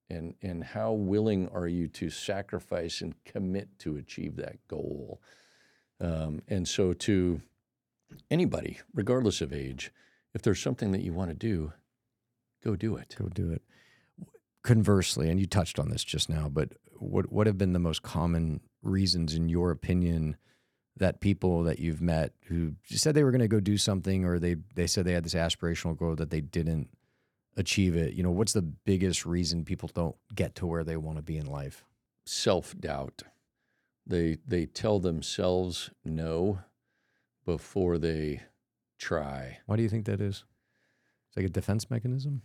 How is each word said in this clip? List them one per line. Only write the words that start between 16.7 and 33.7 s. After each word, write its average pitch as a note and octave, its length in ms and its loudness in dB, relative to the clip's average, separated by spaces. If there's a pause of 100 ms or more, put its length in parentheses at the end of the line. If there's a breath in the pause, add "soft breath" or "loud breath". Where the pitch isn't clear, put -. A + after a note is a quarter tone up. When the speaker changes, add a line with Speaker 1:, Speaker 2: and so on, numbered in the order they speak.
Speaker 2:
what, F#2+ 400 -2
what G#2+ 160 4
have G2 100 2
been F#2 140 4
the F2+ 80 2
most D#2+ 220 0
common E2 580 0 (200)
reasons, F2+ 540 2
in E2 140 2
your F2 240 2
opinion, E2 640 0 (600)
that - 240 0
people F2+ 440 2
that D#2+ 160 0
you've D#2+ 200 -2
met D#2+ 320 2 (120)
who E2 300 -2 (100)
said D3+ 320 0
they D3+ 80 6
were C3 80 6
gonna A#2+ 160 4
go A2 100 4
do G2+ 180 4
something, F#2+ 480 2
or F2 140 2
they, F2 160 2 (220)
they F2 100 2
said F2+ 180 0
they F2 100 2
had E2+ 100 0
this E2 100 -4
aspirational E2 640 0
goal E2 160 0
that D#2 160 -2
they D#2 100 0
didn't D#2 500 -2 (640)
achieve F#2 400 4
it? D#2+ 180 2
You F2+ 80 0
know, F2 80 2
what's F#2+ 220 2
the G#2 100 2
biggest F2+ 640 0
reason E2+ 380 0
people - 280 -6
don't E2+ 220 -2 (180)
get G2 240 -2
to F#2 100 -4
where E2 180 0
they D#2+ 120 -4
wanna D#2 260 -6
be D#2 160 -4
in D2 80 -4
life? C#2+ 380 -8 (400)
Speaker 1:
Self-doubt. D#2+ 960 -2 (840)